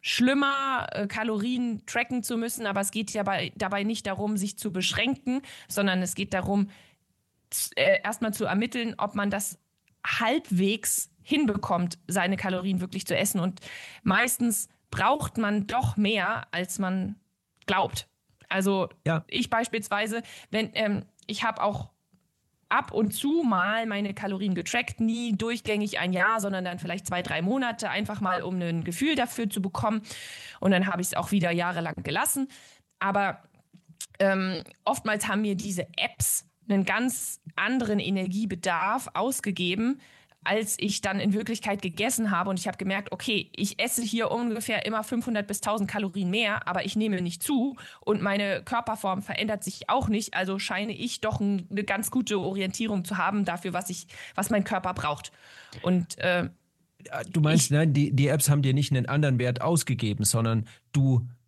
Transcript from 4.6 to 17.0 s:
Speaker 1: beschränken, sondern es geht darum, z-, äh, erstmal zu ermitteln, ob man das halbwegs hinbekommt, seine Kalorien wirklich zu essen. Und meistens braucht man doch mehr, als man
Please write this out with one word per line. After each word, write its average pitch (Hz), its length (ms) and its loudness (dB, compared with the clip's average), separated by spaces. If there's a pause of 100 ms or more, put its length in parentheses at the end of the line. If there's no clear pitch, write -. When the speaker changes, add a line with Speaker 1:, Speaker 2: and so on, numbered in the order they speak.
Speaker 1:
beschränken, 247 720 0 (240)
sondern 185 360 2
es 180 120 -4
geht 196 200 -4
darum, 196 360 2 (800)
z-, - 260 -4
äh, 185 260 6
erstmal 214 300 -2
zu 214 120 -2
ermitteln, 226 540 0
ob 208 160 -2
man 202 160 0
das 202 280 -4 (480)
halbwegs 226 1040 0 (120)
hinbekommt, 202 840 2
seine 190 300 2
Kalorien 185 440 0
wirklich 190 260 -6
zu 175 100 0
essen. 196 240 2
Und 185 200 -2 (420)
meistens 233 680 2 (220)
braucht 220 460 2
man 208 300 2
doch 233 300 0
mehr, 208 560 2
als 180 260 -4
man 190 380 -2 (500)